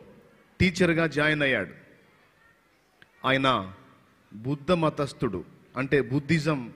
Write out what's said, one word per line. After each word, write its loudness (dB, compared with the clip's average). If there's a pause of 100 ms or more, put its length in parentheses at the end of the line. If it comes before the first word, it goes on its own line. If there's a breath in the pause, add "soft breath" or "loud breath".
(600)
టీచర్గా 2
జాయిన్ 0
అయ్యాడు. 0 (1500)
ఆయన 2 (640)
బుద్ధ -4
మతస్థుడు, -2 (320)
అంటే 0
బుద్ధిజం -2